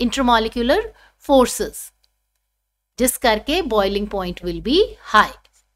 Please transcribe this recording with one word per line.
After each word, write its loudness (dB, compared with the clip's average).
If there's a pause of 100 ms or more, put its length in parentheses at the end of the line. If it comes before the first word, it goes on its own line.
intermolecular 0 (440)
forces, 2 (1200)
ਜਿਸ 0
ਕਰਕੇ 0
boiling -2
point -8
will -6
be 2 (360)
high। 2 (360)